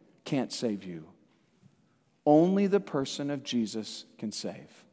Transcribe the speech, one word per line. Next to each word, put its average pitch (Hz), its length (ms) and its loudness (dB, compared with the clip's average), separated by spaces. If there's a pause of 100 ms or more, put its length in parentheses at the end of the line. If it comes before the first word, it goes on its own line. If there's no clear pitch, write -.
(240)
can't 135 280 -2
save 104 300 -4
you. 85 240 -12 (1160)
Only 180 420 6
the 196 140 4
person 143 500 -4
of 139 140 -6
Jesus 110 600 -4 (120)
can 107 140 -6
save. - 600 -12